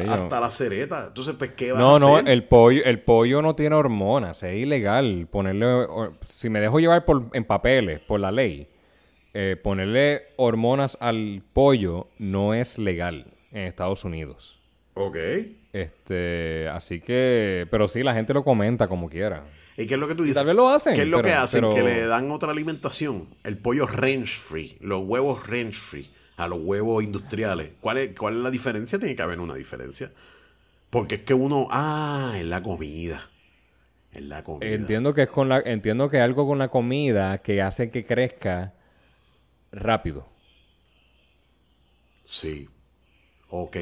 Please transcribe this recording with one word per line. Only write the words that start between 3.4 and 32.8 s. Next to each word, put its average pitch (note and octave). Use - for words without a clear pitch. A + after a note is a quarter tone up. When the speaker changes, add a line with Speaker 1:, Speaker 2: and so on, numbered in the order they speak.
Speaker 1:
no D#3
tiene D3+
hormonas, A2+
es F#2
ilegal A2+
ponerle, G2
o-, A2+
si -
me G#2+
dejo A2+
llevar E3+
por, C3+
en A#2
papeles, G#2+
por G#2
la F#2+
ley, G2
eh, G2
ponerle A2
hormonas B2
al A2
pollo A2+
no G2+
es A#2+
legal F2
en G2
Estados F#2
Unidos. D#2+
Speaker 2:
Ok. F#2+
Speaker 1:
Este, E2+
así E2+
que, A2+
pero G#2+
sí, A#2
la B2+
gente A2
lo C#3
comenta A2+
como F2
quiera. E2
Speaker 2:
¿Y A2+
qué C3
es C3+
lo D3
que D#3+
tú E3+
Speaker 1:
Y D3+
Speaker 2:
dices? C#3
Speaker 1:
tal C#3+
vez F3
lo B3
hacen, C#4
Speaker 2:
¿Qué C#3+
es D3+
lo -
Speaker 1:
pero, A#2
Speaker 2:
que E3
hacen? B2
Speaker 1:
pero G#2+
Speaker 2:
Que G#2
le A#2
dan B2
otra D3+
alimentación. D3+
El G#2
pollo B2+
range C3
free, D#2
los F#2+
huevos B2
range A2+
free, -
a F2
los F2
huevos G#2+
industriales. G2
¿Cuál A2+
es, B2+
cuál G#2+
es A#2+
la B2+
diferencia? B2
Tiene D#3+
que -
haber E2+
una E2+
diferencia. C2
Porque A2
es G2+
que C3+
uno, C3+
ah, C#3+
es E2+
la F2+
comida. D#2+